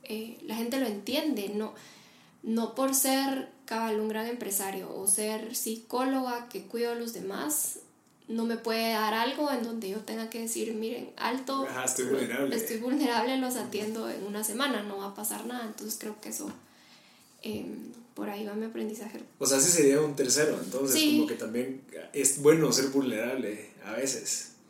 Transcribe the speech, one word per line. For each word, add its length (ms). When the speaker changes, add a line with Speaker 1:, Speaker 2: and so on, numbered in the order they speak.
Speaker 1:
eh, 400
la 120
gente 240
lo 80
entiende, 640
no, 240
no 320
por 200
ser, 540
cabal, 340
un 80
gran 200
empresario 680
o 100
ser 480
psicóloga 920
que 160
cuido 300
a 20
los 160
demás, 680
no 160
me 100
puede 380
dar 200
algo 380
en 120
donde 260
yo 100
tenga 300
que 120
decir, 320
"Miren, 440
alto, 520
Speaker 2:
Ajá, 140
estoy 220
Speaker 1:
lo-, 140
Speaker 2:
vulnerable. 360
Speaker 1:
estoy 220
vulnerable, 600
los 180
Speaker 2:
Ujú. 80
Speaker 1:
atiendo 460
en 160
una 200
semana, 380
no 160
va 80
a 60
pasar 320
nada". 200
Entonces 340
creo 220
que 80
eso, 200
em, 500
por 160
ahí 160
va 80
mi 120
aprendizaje. 540
Speaker 2:
O 60
sea, 120
ese 140
sería 300
un 140
tercero, 480
entonces, 360
Speaker 1:
Sí. 180
Speaker 2:
como 100
que 80
también 460
es 280
bueno 300
ser 160
vulnerable 840
a 80
veces. 600